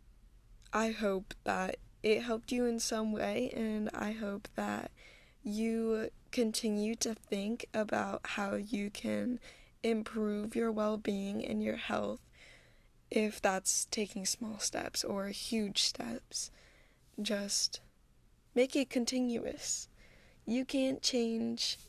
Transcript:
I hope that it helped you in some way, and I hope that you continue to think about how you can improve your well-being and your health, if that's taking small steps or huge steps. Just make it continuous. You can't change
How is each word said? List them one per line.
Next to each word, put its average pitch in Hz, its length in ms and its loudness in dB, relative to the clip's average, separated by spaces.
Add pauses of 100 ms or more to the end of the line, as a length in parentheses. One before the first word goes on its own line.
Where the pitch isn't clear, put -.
(720)
I 220 200 2
hope 208 420 -2 (100)
that 190 340 0 (260)
it 214 200 4
helped 233 280 -2
you 247 140 2
in 233 140 2
some 220 320 0
way, 214 440 0
and 214 380 0
I 208 180 -2
hope 208 440 -4
that 208 360 -2 (520)
you 226 640 0 (220)
continue 220 640 2
to 226 200 -2
think 208 580 -4
about 214 500 0
how 202 320 -2
you 208 340 -2
can 214 500 -2 (440)
improve 214 720 0
your 226 160 2
well-being 214 760 0
and 214 180 0
your 214 140 0
health, 214 420 -2 (880)
if 214 320 2
that's 190 440 2
taking 196 400 -4
small 214 340 -4
steps - 440 -2
or 196 240 -2
huge 208 560 0
steps. - 680 -4 (680)
Just 202 600 0 (760)
make 262 200 6
it 269 140 4
continuous. 247 1000 0 (560)
You 254 200 2
can't 269 360 2
change 233 760 2 (120)